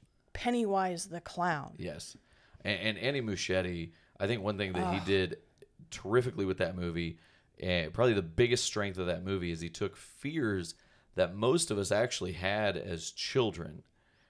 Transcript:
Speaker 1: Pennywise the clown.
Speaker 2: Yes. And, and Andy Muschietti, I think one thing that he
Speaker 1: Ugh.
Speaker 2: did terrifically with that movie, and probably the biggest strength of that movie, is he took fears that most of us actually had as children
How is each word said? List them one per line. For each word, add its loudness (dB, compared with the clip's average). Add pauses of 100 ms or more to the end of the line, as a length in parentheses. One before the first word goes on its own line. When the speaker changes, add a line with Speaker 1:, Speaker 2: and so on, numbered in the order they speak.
(320)
Speaker 1:
Pennywise 0
the -8
clown. -2
Speaker 2:
Yes. -8 (480)
And, 0
and -2
Andy 0
Muschietti, -2 (260)
I 0
think 0
one -2
thing -2
that 0
he 0
Speaker 1:
Ugh. -4
Speaker 2:
did 2 (540)
terrifically 0
with 0
that 0
movie, -2 (420)
and 0
probably 4
the 4
biggest 4
strength -2
of 0
that 0
movie, 0
is -4
he -4
took -4
fears -2 (400)
that 2
most 4
of 2
us 0
actually 0
had 0
as -6
children -2 (480)